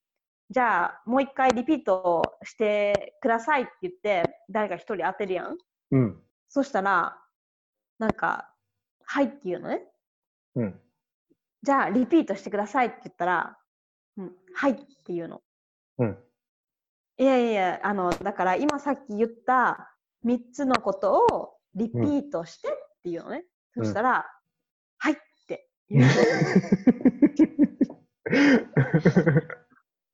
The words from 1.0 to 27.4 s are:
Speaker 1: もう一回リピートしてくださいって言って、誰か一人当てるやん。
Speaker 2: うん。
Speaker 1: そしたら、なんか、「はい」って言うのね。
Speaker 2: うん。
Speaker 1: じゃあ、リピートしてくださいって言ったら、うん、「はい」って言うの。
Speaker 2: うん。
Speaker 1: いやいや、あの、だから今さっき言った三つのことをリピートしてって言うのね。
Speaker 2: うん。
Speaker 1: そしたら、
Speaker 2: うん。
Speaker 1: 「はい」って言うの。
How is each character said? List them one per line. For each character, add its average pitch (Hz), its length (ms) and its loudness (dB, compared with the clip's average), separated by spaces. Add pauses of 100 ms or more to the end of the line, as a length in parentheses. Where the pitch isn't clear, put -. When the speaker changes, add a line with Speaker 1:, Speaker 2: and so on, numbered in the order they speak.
Speaker 1:
も 240 120 0
う 277 40 4
一 269 120 -4
回 262 180 2
リ 240 120 -2
ピ 302 120 2
ー 262 80 -10
ト 185 600 0
し - 120 -20
て 208 680 -2
く 269 60 -2
だ 226 120 2
さ 285 200 0
い 247 40 -2
っ - 20 -4
て - 60 -18 (120)
言 180 80 -8
っ - 20 -20
て、 196 300 -2 (260)
誰 214 200 -2
か 180 80 -6
一 - 180 -8
人 165 100 -4
当 185 80 -2
て 208 140 -6
る 185 60 -4
や 170 100 -4
ん。 240 140 -10 (340)
Speaker 2:
う 135 60 2
ん。 104 260 0 (240)
Speaker 1:
そ 277 160 -2
し - 80 -6
た 196 100 -2
ら、 190 400 -2 (800)
な 220 80 -2
ん 208 60 0
か、 - 380 -4 (540)
「は - 160 -2
い」 277 60 4
っ - 20 -
て - 160 -16
言 180 120 -6
う - 20 -12
の - 100 -12
ね。 311 140 -6 (720)
Speaker 2:
う 123 80 -2
ん。 92 180 -8 (800)
Speaker 1:
じ 277 100 -2
ゃ 269 120 2
あ、 170 60 -2
リ 240 180 0
ピ 330 140 4
ー - 40 -4
ト - 80 -4
し - 80 -6
て - 80 -14
く 202 80 -4
だ 202 80 -2
さ 254 180 0
い 233 40 2
っ - 40 -4
て - 120 -20
言 175 100 -18
っ - 20 -20
た 175 100 -4
ら、 175 340 -2 (580)
う 196 60 -10
ん、 175 120 -14 (200)
「は 277 140 2
い」 - 40 2
っ - 20 -2
て - 380 -14
言 170 120 -6
う - 20 -14
の。 - 160 -18 (560)
Speaker 2:
う 123 60 2
ん。 101 180 -8 (960)
Speaker 1:
い 254 60 2
や 262 140 4
い 240 160 2
や、 185 300 0
あ 202 100 -2
の、 185 160 0
だ 185 240 -4
か 185 120 -2
ら 185 100 2
今 285 240 0
さ 277 140 -2
っ 269 120 -8
き 208 120 -8
言 226 100 0
っ - 20 -10
た 240 680 -2 (280)
三 240 280 -2
つ 285 140 -6
の 254 160 2
こ 196 140 -2
と 214 360 2
を - 280 -6 (160)
リ 220 140 -4
ピ - 100 -4
ー 285 320 0
ト 170 140 -4
し - 140 -20
て 494 100 -8
っ - 20 -4 (320)
て - 80 -8
言 - 100 -8
う - 40 -20
の - 60 -14
ね。 302 140 -10 (300)
Speaker 2:
う 240 60 -6
ん。 226 40 -2
Speaker 1:
そ 107 60 -2
し - 20 -6
た 196 80 -2
ら、 240 160 2
Speaker 2:
う 160 40 -2
ん。 - 20 -12 (760)
Speaker 1:
「は 269 140 0
い」 - 20 0
っ - 40 -4 (300)
て - 220 -12 (200)
言 135 120 6
う 127 40 8
の。 135 40 6 (2250)